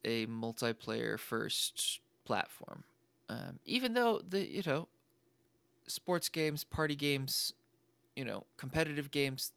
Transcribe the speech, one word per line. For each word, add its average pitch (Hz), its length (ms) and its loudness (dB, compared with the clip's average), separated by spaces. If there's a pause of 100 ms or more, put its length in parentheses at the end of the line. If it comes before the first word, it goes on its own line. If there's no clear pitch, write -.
a 113 220 2
multiplayer 113 920 0
first - 800 -2 (240)
platform, - 600 -4 (440)
um, 90 360 -6
even 247 300 2
though 240 260 4
the, 185 260 -2
you 190 200 -4
know, 156 220 0 (1000)
sports - 420 0
games, 156 360 0
party 151 320 0
games, 139 580 0 (600)
you 135 80 -4
know, 104 220 -6 (120)
competitive 147 520 0
games, 135 460 0